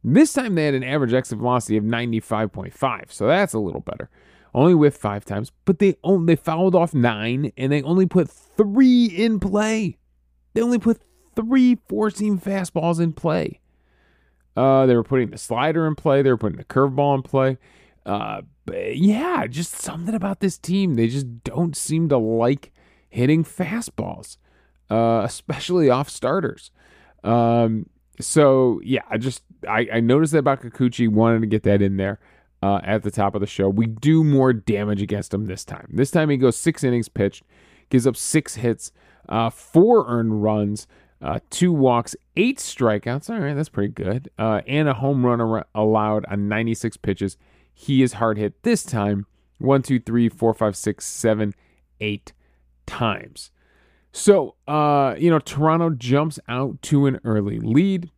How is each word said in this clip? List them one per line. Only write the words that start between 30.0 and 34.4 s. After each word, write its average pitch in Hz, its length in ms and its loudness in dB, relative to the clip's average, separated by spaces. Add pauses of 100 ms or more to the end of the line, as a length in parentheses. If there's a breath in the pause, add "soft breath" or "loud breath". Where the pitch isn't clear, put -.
noticed 143 320 2
that 160 60 2
about 135 220 0
Kikuchi, 120 480 0
wanted 113 320 4
to 113 60 -2
get 104 160 0
that 101 180 4
in 98 160 2
there, 95 220 -4 (440 soft breath)
uh, 98 200 0
at 104 200 -2
the 104 80 -4
top 98 240 -2
of 101 60 -2
the 101 60 -2
show. 98 220 -2
We 104 180 0
do 143 380 2
more 135 280 4